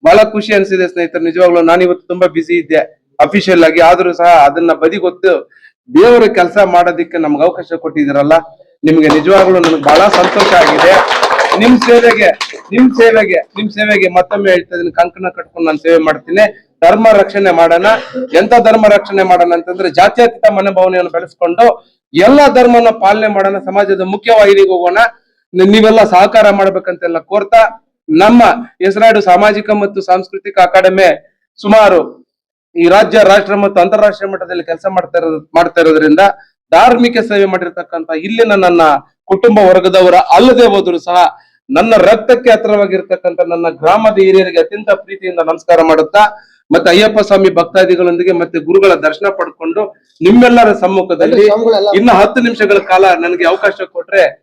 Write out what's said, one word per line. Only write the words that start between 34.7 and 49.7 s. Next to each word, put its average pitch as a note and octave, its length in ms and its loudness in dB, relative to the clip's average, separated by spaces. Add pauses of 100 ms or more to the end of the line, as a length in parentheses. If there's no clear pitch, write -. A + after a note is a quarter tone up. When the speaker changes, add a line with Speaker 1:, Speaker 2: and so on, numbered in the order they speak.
Speaker 1:
ಮಾಡ್ತಾ F3 280 -6
ಇರೋದು, D#3+ 220 -4 (160)
ಮಾಡ್ತಾ E3+ 260 -2
ಇರೋದ್ರಿಂದ, D#3 380 2 (520)
ಧಾರ್ಮಿಕ A#3+ 460 2
ಸೇವೆ G#3 280 -2
ಮಾಡಿರ್ತಕ್ಕಂಥ F3 720 -8
ಇಲ್ಲಿನ G#3+ 360 -4
ನನ್ನ F3 280 2 (420)
ಕುಟುಂಬ G#3 360 0
ವರ್ಗದವರ F#3 560 2
ಅಲ್ಲದೆ A#3+ 500 4
ಹೋದ್ರು F#3 340 0
ಸಹ, F3 180 -4 (520)
ನನ್ನ F#3 280 0
ರಕ್ತಕ್ಕೆ A3+ 540 2
ಹತ್ರವಾಗಿರ್ತಕ್ಕಂಥ F#3+ 880 -4 (100)
ನನ್ನ E3+ 200 -6
ಗ್ರಾಮದ G3 500 -2
ಹಿರಿಯರಿಗೆ F#3+ 400 0
ಅತ್ಯಂತ G#3 300 -4
ಪ್ರೀತಿಯಿಂದ F#3+ 500 -6
ನಮಸ್ಕಾರ E3 420 -2
ಮಾಡುತ್ತಾ, D#3+ 420 0 (480)
ಮತ್ತೆ F3 180 0
ಅಯ್ಯಪ್ಪ G#3+ 300 0
ಸ್ವಾಮಿ G3 300 0
ಭಕ್ತಾದಿಗಳೊಂದಿಗೆ F3 840 -2
ಮತ್ತೆ E3+ 280 -4
ಗುರುಗಳ F#3 340 0
ದರ್ಶನ G3+ 360 -4
ಪಡ್ಕೊಂಡು E3+ 520 -8 (400)